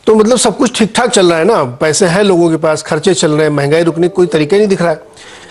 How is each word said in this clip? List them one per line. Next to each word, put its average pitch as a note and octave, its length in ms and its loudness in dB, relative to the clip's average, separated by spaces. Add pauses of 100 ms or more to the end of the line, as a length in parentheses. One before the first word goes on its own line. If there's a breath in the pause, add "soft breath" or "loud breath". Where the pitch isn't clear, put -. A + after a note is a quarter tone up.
तो A3 100 4
मतलब A3 220 2
सब - 200 -2
कुछ - 220 -2
ठीक A3 160 0
ठाक A#3+ 140 0
चल F#3 200 2
रहा E3 100 0
है E3 60 0
ना, G3+ 180 2
पैसे C#3+ 420 -2
हैं F#3 180 0
लोगों F3 260 2
के D#3+ 80 -2
पास, D#3 260 -2
खर्चे E3+ 300 -2
चल D#3+ 180 -2
रहे D3+ 120 0
हैं, D3+ 60 2
महंगाई D3 340 0
रुकने E3 240 0
का F3 60 -8
कोई F3+ 140 2
तरीका D#3 300 0
नहीं G#3 100 2
दिख F#3 140 -2
रहा E3+ 100 0
है। D3+ 120 -8 (480 loud breath)